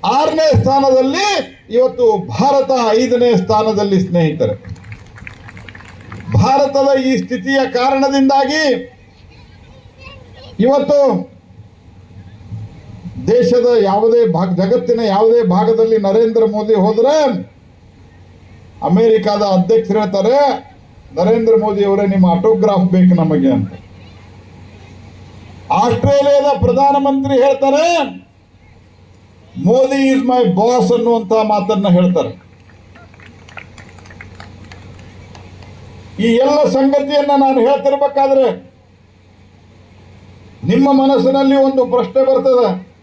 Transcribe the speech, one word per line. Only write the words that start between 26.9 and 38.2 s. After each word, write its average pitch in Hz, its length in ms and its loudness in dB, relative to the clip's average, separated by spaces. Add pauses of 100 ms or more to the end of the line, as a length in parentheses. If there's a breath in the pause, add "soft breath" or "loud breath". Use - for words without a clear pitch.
ಹೇಳ್ತಾರೆ, 277 600 0 (1600)
"ಮೋದಿ 269 480 2
is 269 120 0
my 247 260 0
boss" 226 440 0
ಅನ್ನುವಂತ 226 380 -2
ಮಾತನ್ನ 208 560 -2
ಹೇಳ್ತಾರೆ. 175 580 0 (3750)
ಈ 226 160 0
ಎಲ್ಲ 285 280 2
ಸಂಗತಿಯನ್ನ 277 720 0
ನಾನು 269 240 2
ಹೇಳ್ತಿರ್ಬೇಕಾದ್ರೆ 269 1120 0 (1900)